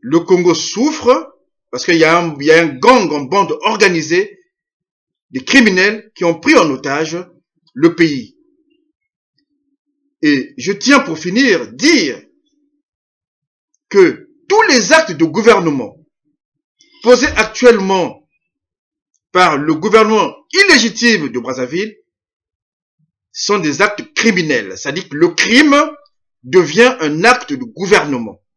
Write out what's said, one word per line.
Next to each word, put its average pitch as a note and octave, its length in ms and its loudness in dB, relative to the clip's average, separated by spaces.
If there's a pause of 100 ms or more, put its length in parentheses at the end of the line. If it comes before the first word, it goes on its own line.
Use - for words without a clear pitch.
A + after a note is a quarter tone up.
Le C3+ 200 0
Congo F3 340 2
souffre C#4+ 720 -2 (420)
parce - 160 -10
qu'il E3+ 100 2
y D#3+ 80 4
a E3 140 2
un, E3 200 -4
il C#3+ 80 -6
y D#3 40 2
a E3 120 6
un E3 40 0
gang F3 460 2
en C#3+ 100 -6
bande F3+ 400 -2
organisée F#3+ 760 0 (920)
des C3 140 -10
criminels G#3+ 720 0
qui F#3 100 -8
ont E3 140 0
pris D4 180 0
en F3 140 4
otage C#3+ 460 -6 (560)
le D#3+ 220 0
pays. C#3+ 420 -2 (1900)
Et D3 360 -2
je C#3+ 140 -6
tiens B3 280 0
pour E3 180 -10
finir E3+ 540 -2
dire E3+ 500 -2 (1700)
que F3+ 420 2 (180)
tous G#4 200 4
les A#3+ 240 2
actes D#4+ 200 2
de D3+ 120 0
gouvernement E3+ 760 0 (1040)
posés B3 240 4
actuellement F#3+ 1000 0 (1040)
par F3 240 2
le D3+ 180 -2
gouvernement G#3+ 640 0 (160)
illégitime A#3 760 2
de A#2 80 -8
Brazzaville C3 580 -8 (1400)
sont - 260 -4
des D3+ 220 -4
actes G#3 340 -4
criminels. D3 640 -2
C'est-à-dire D3 320 -10
que C#3 80 -12
le E3+ 140 2
crime C#4 440 2 (680)
devient F3+ 580 2
un D#3 240 -4
acte A#3 300 0
de B2 100 -10
gouvernement. C#3+ 800 -4 (120)